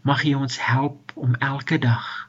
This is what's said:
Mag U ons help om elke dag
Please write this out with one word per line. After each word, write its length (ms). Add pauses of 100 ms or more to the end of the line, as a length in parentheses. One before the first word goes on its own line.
Mag 240
U 80
ons 260
help 540
om 220
elke 420
dag 300 (200)